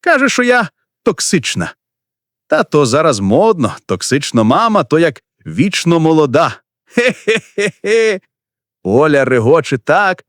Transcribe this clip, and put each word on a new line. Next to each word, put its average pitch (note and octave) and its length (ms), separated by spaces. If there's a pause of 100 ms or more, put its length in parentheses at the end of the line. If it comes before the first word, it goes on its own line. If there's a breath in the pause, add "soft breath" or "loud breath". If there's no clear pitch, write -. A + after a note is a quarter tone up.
Каже, C#4 280
що B3 140
я B3 260 (340)
токсична». - 720 (720)
«Та D#3 160
то D3 220
зараз C3+ 340
модно, C#3 560 (100)
токсично A2+ 580
мама, G3 400
то D3+ 160
як D#3+ 240 (220)
вічно E3+ 540
молода». D#3 600 (260)
«Хе-хе-хе-хе». A3 1300 (640)
Оля C#3 420
регоче B2+ 520
так F#3 520